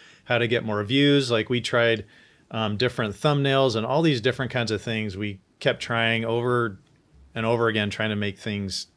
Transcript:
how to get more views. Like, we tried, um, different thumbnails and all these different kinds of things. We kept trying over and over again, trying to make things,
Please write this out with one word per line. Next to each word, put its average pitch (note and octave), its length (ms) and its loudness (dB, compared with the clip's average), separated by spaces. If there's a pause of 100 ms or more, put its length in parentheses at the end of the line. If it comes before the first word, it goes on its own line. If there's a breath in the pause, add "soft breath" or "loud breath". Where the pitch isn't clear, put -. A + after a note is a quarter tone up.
(240 loud breath)
how A#2+ 140 0
to A#2+ 100 2
get A#2 160 0
more G#2 200 -2
views. C#3 460 4
Like, A2+ 200 2
we B2 100 0
tried, A2+ 440 2 (460 soft breath)
um, A2 260 -2
different A#2+ 380 -2
thumbnails C#3 640 2
and A2 100 -2
all C#3 160 0
these D3 180 2
different B2 300 -2
kinds A#2 200 -2
of G#2 120 -2
things. A2 340 -4
We G2+ 240 -8 (200)
kept B2+ 200 0
trying A2+ 440 0
over A#2 540 0 (560)
and A2+ 120 -2
over A#2 220 2
again, G#2+ 220 0
trying A2 200 -2
to G#2 60 -2
make G2+ 220 -4
things, G2+ 580 -6